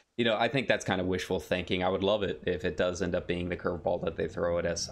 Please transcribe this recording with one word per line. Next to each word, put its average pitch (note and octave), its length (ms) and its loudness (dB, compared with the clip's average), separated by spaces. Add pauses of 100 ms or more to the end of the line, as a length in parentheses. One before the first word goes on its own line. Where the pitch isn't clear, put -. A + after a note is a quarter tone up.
(180)
You A#2+ 60 2
know, A2+ 140 2
I A#2 100 4
think A#2+ 220 0
that's G#2+ 160 2
kind F#2 160 0
of F#2 60 0
wishful F#2 340 0
thinking. F2+ 420 0
I F2+ 60 4
would F#2 140 0
love G#2 200 4
it F2+ 240 -2
if F2+ 160 0
it F2 140 -2
does F2+ 240 0
end F2 120 0
up F2 140 -2
being F2 220 -2
the F2 80 -4
curveball F2 480 -2
that - 100 -4
they F2+ 140 -2
throw F2 280 0
at E2+ 80 0
us. E2+ 260 -2